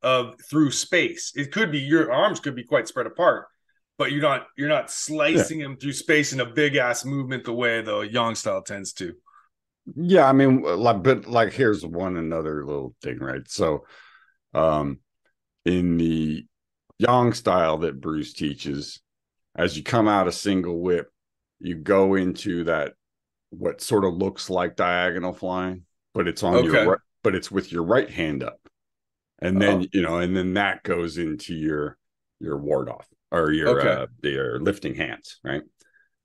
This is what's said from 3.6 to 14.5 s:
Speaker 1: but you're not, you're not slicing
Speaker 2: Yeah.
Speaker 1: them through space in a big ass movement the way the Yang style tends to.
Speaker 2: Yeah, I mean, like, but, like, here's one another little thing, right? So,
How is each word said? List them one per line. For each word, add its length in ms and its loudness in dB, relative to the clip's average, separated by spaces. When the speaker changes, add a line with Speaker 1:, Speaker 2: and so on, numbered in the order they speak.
Speaker 1:
but 140 0
you're 100 -2
not, 260 0
you're 100 -4
not 240 0
slicing 680 0
Speaker 2:
Yeah. 60 -8
Speaker 1:
them 100 -12
through 160 -6
space 400 0
in 80 -2
a 40 0
big 300 0
ass 300 0
movement 400 -6
the 80 -6
way 280 0
the 200 -4
Yang 340 -2
style 260 -4
tends 320 -12
to. 200 -10
Speaker 2:
Yeah, 320 6
I 60 6
mean, 280 6
like, 420 2
but, 220 4
like, 280 2
here's 320 0
one 320 -4
another 480 -4
little 360 -8
thing, 180 -8
right? 280 -8
So, 380 -2